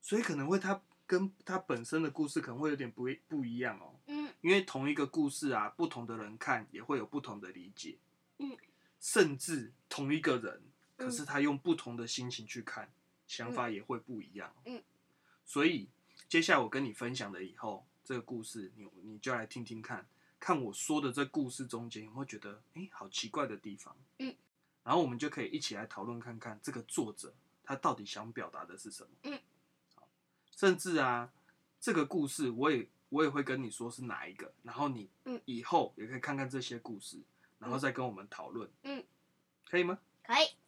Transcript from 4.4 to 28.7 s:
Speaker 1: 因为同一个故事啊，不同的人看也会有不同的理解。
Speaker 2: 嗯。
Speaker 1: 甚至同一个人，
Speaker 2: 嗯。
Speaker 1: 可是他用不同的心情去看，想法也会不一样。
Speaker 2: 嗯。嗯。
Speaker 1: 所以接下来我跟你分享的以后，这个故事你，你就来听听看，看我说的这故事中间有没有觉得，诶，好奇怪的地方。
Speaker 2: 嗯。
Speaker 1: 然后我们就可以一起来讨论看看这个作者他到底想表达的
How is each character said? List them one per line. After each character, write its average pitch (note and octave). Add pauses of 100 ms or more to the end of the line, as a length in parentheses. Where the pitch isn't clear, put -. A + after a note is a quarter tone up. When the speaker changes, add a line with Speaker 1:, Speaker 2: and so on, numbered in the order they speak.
Speaker 1:
因 E3+
为 G3
同 C3+
一 D3
个 C#3+
故 C#3+
事 C#3
啊， G#2+
不 -
同 A#2
的 A2+
人 A2
看 A#2
也 -
会 C3+
有 A2+
不 C#3+
同 G#2+
的 F#2+
理 F#2
解。 - (400)
Speaker 2:
嗯。 C4+ (440)
Speaker 1:
甚 D#3+
至 C3 (160)
同 C#3+
一 D#3
个 D3+
人， A2 (360)
Speaker 2:
嗯。 B3+
Speaker 1:
可 -
是 D3+
他 C#3+
用 C#3+
不 E3+
同 A#2+
的 A#2
心 B2
情 A2+
去 A#2
看， - (380)
想 A#2
法 A#2+
也 G#2
会 A#2+
不 A2+
一 E2
样。 F#2+ (100)
Speaker 2:
嗯。 B3
嗯。 A3+ (600)
Speaker 1:
所 C#3+
以 D3 (400)
接 E3
下 E3
来 D3
我 A#2
跟 C#3
你 A2+
分 A#2+
享 A#2+
的 F2+
以 F#2
后， G2+ (200)
这 C3
个 B2
故 A#2
事 G2+
你， G#2 (160)
你 G#2+
就 B2+
来 A2+
听 A#2+
听 A2
看， A2 (320)
看 D#3+
我 G#2
说 D3+
的 C#3
这 C#3
故 C3+
事 C3
中 A#2
间 A2
有 A2
没 A#2+
有 C3+
觉 G#2+
得， G#2 (120)
诶， F#3
好 -
奇 -
怪 C#3
的 A#2
地 G2
方。 - (240)
Speaker 2:
嗯。 C4 (520)
Speaker 1:
然 B2+
后 F3
我 D3+
们 B2
就 D3
可 C#3+
以 G#2
一 D#3
起 -
来 G#2+
讨 G2+
论 A#2+
看 A2+
看 A2
这 -
个 B2+
作 G#2+
者 - (300)
他 C#3
到 C3+
底 G#2
想 G#2+
表 A2+
达 -
的 F2+